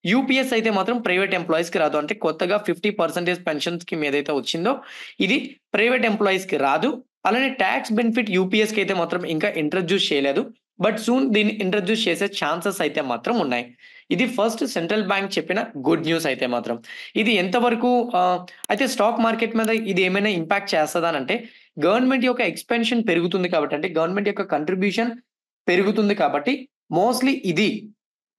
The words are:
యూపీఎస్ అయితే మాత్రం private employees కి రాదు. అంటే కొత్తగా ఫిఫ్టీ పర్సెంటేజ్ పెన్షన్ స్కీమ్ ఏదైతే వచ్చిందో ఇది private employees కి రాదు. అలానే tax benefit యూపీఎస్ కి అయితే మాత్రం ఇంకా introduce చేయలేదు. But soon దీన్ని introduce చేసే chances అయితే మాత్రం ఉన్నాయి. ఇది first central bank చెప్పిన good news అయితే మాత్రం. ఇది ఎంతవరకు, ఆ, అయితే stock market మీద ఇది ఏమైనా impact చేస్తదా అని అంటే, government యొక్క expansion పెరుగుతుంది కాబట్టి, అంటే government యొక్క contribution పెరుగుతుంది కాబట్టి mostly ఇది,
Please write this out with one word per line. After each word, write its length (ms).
యూపీఎస్ 460
అయితే 180
మాత్రం 300
private 340
employees 360
కి 80
రాదు. 180
అంటే 180
కొత్తగా 420
ఫిఫ్టీ 340
పర్సెంటేజ్ 560
పెన్షన్ 340
స్కీమ్ 240
ఏదైతే 280
వచ్చిందో 480
ఇది 360
private 320
employees 400
కి 100
రాదు. 480
అలానే 220
tax 440
benefit 380
యూపీఎస్ 440
కి 60
అయితే 140
మాత్రం 300
ఇంకా 240
introduce 640
చేయలేదు. 400
But 140
soon 320
దీన్ని 260
introduce 540
చేసే 160
chances 560
అయితే 200
మాత్రం 400
ఉన్నాయి. 360
ఇది 160
first 400
central 380
bank 340
చెప్పిన 260
good 140
news 240
అయితే 200
మాత్రం. 360
ఇది 180
ఎంతవరకు, 800
ఆ, 300
అయితే 160
stock 340
market 360
మీద 140
ఇది 320
ఏమైనా 260
impact 460
చేస్తదా 340
అని 80
అంటే, 320
government 400
యొక్క 160
expansion 680
పెరుగుతుంది 400
కాబట్టి, 260
అంటే 140
government 400
యొక్క 140
contribution 680
పెరుగుతుంది 460
కాబట్టి 540
mostly 420
ఇది, 440